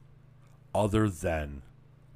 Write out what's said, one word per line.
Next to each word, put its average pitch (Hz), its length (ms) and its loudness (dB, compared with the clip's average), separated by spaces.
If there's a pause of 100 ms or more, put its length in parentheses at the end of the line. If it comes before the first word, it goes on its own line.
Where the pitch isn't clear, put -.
(720)
other 107 360 2
than 78 540 -4 (520)